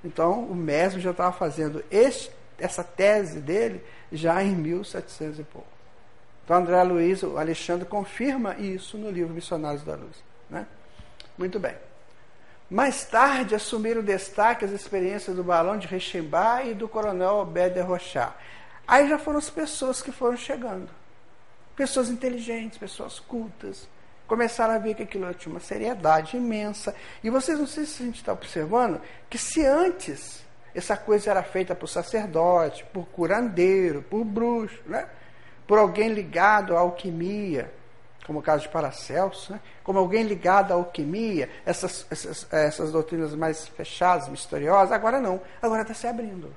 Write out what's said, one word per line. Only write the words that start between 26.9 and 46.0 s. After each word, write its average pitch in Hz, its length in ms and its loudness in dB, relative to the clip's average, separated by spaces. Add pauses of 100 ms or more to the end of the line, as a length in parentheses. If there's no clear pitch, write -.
E 220 80 0
vocês, 262 280 2
não 294 80 0
sei 294 200 -6
se - 160 -10
a 247 40 -4
gente 226 160 -8
tá - 100 -4
observando, 185 680 0 (300)
que 240 80 -6
se - 260 0
antes 302 800 2 (300)
essa 202 220 0
coisa 208 340 2
era 190 120 4
feita 185 320 -2
por - 120 -10
sacerdote, 170 1040 2
por 180 140 -6
curandeiro, 180 960 2
por 214 220 -2
bruxo, 226 600 -2
né? 175 220 -4 (580)
Por 208 120 8
alguém 208 300 6
ligado 190 680 4
à 170 40 6
alquimia, 175 920 -2 (540)
como 151 140 -4
o - 20 -12
caso 151 220 2
de - 60 -12
Paracelso, 165 840 -2
né? 208 80 -10 (240)
Como 196 140 2
alguém 190 260 4
ligado 190 480 4
à - 20 4
alquimia, 175 760 -2 (160)
essas, - 460 -4
essas, - 420 -10
essas 156 380 2
doutrinas 160 440 -2
mais 160 340 -2
fechadas, 175 600 2
misteriosas, 156 640 4
agora 226 280 2
não. 190 200 0 (220)
Agora 220 220 0
tá 220 100 -10
se - 120 -8